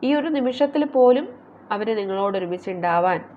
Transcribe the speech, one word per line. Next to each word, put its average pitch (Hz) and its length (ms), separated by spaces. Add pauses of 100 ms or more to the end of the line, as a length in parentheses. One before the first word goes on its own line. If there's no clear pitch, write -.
ഈ 269 120
ഒരു 294 140
നിമിഷത്തിൽ 285 560
പോലും 269 440 (420)
അവർ 214 260
നിങ്ങളോട് 196 420
ഒരുമിച്ച് 180 320
ഉണ്ടാവാൻ 175 540 (120)